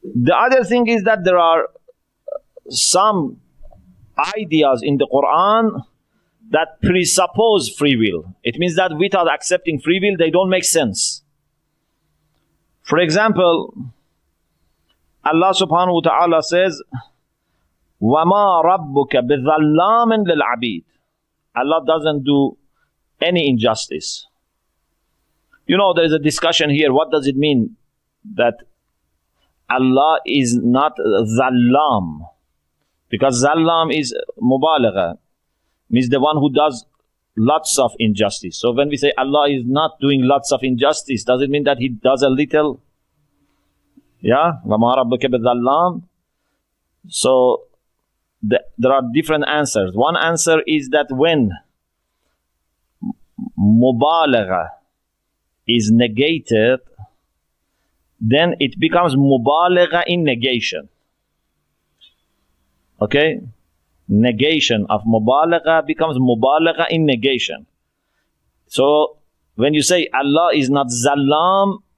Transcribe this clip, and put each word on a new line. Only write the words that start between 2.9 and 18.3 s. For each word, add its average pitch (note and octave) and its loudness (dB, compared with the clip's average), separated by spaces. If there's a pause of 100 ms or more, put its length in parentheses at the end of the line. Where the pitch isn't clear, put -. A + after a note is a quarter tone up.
ideas D3+ 0
in C#3+ 0
the C#3 0
Quran F#3 0 (640)
that D3+ -4
presuppose F3+ 0
free C#3+ 0
will. F#2 -2 (100)
It A#2 -4
means E3+ -2
that F#3 0
without F3+ 0
accepting D#3+ -4
free F3 -2
will, G3+ 0
they D#3+ 2
don't F3+ 0
make F#3 -2
sense. - -2 (1600)
For D#3 -2
example, F3 0 (1500)
Allah E3+ 2
subhanahu F3+ 0
wa E3 0
ta'ala E3 2
says, F3 -2 (1200)
وَمَا E3+ 2